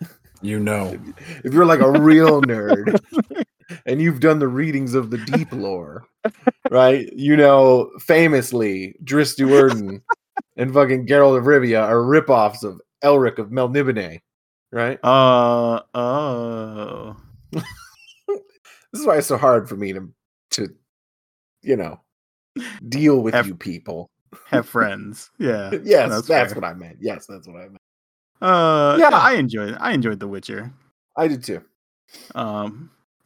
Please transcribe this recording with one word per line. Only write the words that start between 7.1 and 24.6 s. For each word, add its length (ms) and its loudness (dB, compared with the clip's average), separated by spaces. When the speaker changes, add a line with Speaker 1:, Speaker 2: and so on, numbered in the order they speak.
Speaker 1:
You 240 0
know, 640 6
famously, 1040 0
Drizzt 360 -2
Do'Urden 640 2
and 160 -4
fucking 360 2
Geralt 300 4
of 60 -4
Rivia 380 2
are 140 0
ripoffs 680 2
of 180 -12
Elric 360 2
of 100 -8
Melnibone, 720 -4
right? 300 -6
Speaker 3:
Uh, 800 2
oh. 1200 -8
Speaker 1:
<laughs> 40 -10
This 100 -14
is 40 -8
why 120 2
it's 80 -2
so 100 -2
hard 320 2
for 80 -14
me 160 -8
to, 160 -14
to, 160 -6
you 140 -2
know, 240 -8
deal 320 2
with 140 -2
Speaker 3:
Have 140 0
Speaker 1:
you 60 -12
people. 560 -14
Speaker 3:
have 200 -4